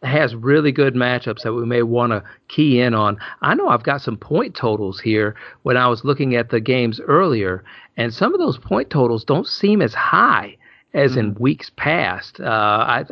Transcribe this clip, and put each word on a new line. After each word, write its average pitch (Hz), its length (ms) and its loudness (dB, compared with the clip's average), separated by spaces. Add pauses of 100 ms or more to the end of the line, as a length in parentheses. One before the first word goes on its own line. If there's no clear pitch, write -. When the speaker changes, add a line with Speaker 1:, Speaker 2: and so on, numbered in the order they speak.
Speaker 1:
has 135 320 0
really 139 380 2
good 135 220 2
matchups 123 480 -2
that 113 100 -4
we 120 120 -4
may 120 200 0
wanna 117 400 0 (240)
key 143 320 2
in 123 140 2
on? 104 220 2 (260)
I 147 120 2
know 370 140 0
I've 113 160 0
got 143 160 -2
some 110 160 -6
point 185 400 -4
totals 107 420 -2
here 107 380 0 (260)
when 127 140 2
I 127 100 4
was 120 180 0
looking 139 300 0
at 117 160 -2
the 117 100 0
games 117 420 0
earlier, 113 600 0 (340)
and 117 160 -2
some 226 220 0
of 381 60 0
those 269 180 -2
point 220 320 -2
totals 117 340 2
don't 151 220 0
seem 208 340 2
as 120 140 0
high 170 640 0 (360)
as 139 240 2
in 107 180 -2
Speaker 2:
Mm-hmm. 110 100 -6
Speaker 1:
weeks - 320 -2
past. 135 640 -2
Uh, - 40 -10
I, 113 680 0